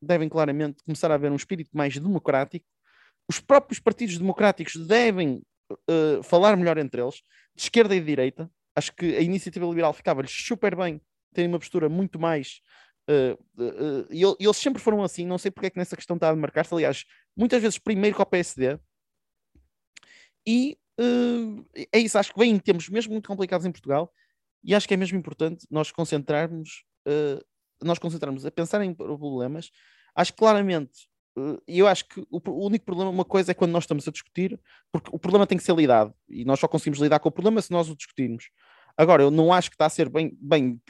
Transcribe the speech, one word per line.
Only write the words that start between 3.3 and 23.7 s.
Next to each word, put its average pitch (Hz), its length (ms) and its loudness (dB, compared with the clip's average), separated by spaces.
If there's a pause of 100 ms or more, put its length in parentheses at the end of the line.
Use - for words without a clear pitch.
próprios 277 400 2
partidos 208 380 -2
democráticos 185 580 0 (120)
devem, 185 540 2 (480)
eh, 156 340 2
falar 190 340 6
melhor 170 200 0
entre 139 240 -4
eles, 127 140 -4 (400)
de - 80 -12
esquerda 214 320 4
e 185 40 2
de 160 60 -8
direita. 143 460 -2 (240)
Acho - 180 -4
que 170 220 -4
a 131 60 0
iniciativa 180 440 -2
liberal 165 280 0
ficava-lhes 135 380 -4
super 202 440 -4
bem, 170 240 -4 (340)
tem 175 140 0
uma 175 120 -2
postura 160 280 -2
muito 175 320 -2
mais 156 400 -2 (500)
eh, 135 280 2 (200)
eh, 117 60 -6
eh, 123 480 -6
e 160 100 -4
el-, 196 160 4
e 190 60 -10
eles 208 140 2
sempre 269 240 -4
foram 214 200 0
assim, 175 240 -6
não 180 120 -4
sei 196 120 -4
porque 190 180 -6
é - 20 0
que - 80 -12
nessa 180 180 -6
questão - 220 -8
está 170 100 2
a 160 60 4
demarcar-se, 156 400 -2
aliás, 143 320 -2 (320)
muitas 240 240 2
vezes 208 180 -2
primeiro 208 380 0
que - 40 2
o 190 40 4
P - 120 -2
S 175 220 -2
D, 131 180 0 (1700)
e, 247 320 0 (220)
eh, 240 960 -2
é 214 60 6
isso, 220 180 2
acho 202 160 0
que - 60 -12
vem 233 120 6
em 208 80 4
tempos 175 300 0
mesmo 220 240 -4
muito 214 160 -8
complicados 185 360 -4
em 185 60 -4